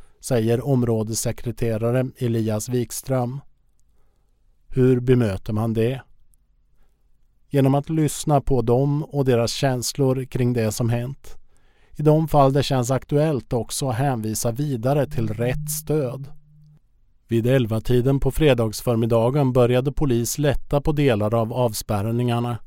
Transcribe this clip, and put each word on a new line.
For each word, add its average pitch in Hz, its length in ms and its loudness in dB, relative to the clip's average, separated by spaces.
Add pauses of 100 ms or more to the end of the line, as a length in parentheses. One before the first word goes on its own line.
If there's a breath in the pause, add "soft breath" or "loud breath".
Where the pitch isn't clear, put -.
(200)
säger 117 480 0
områdessekreterare 117 1400 -2 (120)
Elias 113 520 -2
Wikström. 123 720 -4 (1300)
Hur 127 320 2
bemöter 123 540 0
man 110 200 -2
det? 117 280 -2 (1500)
Genom 135 260 4
att 143 140 -2
lyssna 156 520 0
på 127 200 0
dem 139 420 2
och 143 220 -2
deras 117 260 2
känslor 131 760 -2
kring 123 280 0
det 113 180 0
som 117 180 -2
hänt. 120 480 -6 (540)
I - 100 -8
de 151 260 4
fall 139 260 4
det 143 100 2
känns 127 280 -2
aktuellt 143 640 -2
också 127 360 -4
hänvisa 117 640 -2
vidare 135 560 0
till - 200 -2
rätt 117 420 -4
stöd. 139 580 -4 (1000)
Vid 113 200 0
elva-tiden 123 720 2
på 131 120 0
fredagsförmiddagen 120 1200 2
började 127 380 2
polis 120 460 0
lätta 143 440 0
på 160 100 0
delar 117 420 2
av 117 200 0
avspärrningarna. 117 1120 -2